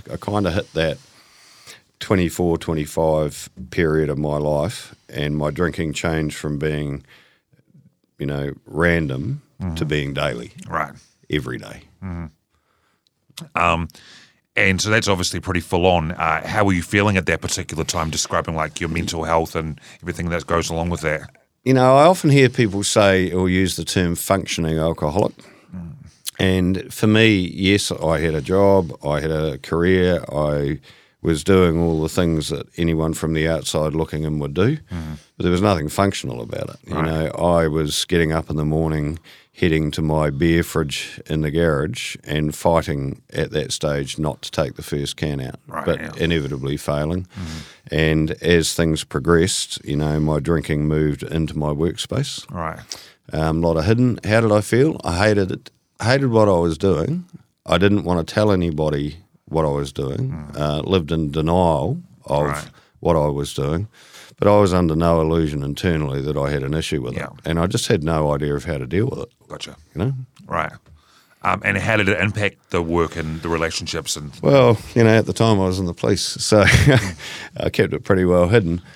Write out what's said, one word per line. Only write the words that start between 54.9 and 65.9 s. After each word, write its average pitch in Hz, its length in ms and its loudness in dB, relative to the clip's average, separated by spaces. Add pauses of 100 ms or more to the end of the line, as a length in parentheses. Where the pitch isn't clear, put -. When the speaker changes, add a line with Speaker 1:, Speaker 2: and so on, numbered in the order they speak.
Speaker 1:
I 85 140 -2
hated 101 320 4
it. - 200 -10 (320)
Hated 131 260 2
what 110 200 6
I 101 100 4
was 82 200 0
doing. 98 480 0 (400)
I 87 100 2
didn't 101 280 4
want 87 220 0
to - 80 -12
tell 107 180 4
anybody 76 640 0 (280)
what 80 220 0
I 73 40 0
was 71 220 -4
doing. 67 380 -4 (240)
Speaker 2:
Mm. - 40 -10
Speaker 1:
Uh, 73 300 -2
lived 87 240 2
in 80 200 -2
denial 82 680 0 (240)
of 73 220 0
Speaker 2:
Right. 73 240 -6 (300)
Speaker 1:
what 82 160 2
I 73 100 2
was 71 260 -4
doing. 78 360 -2 (500)
But 101 100 4
I 104 100 8
was 98 140 6
under 87 240 2
no 82 240 4
illusion 78 420 0
internally 71 600 -2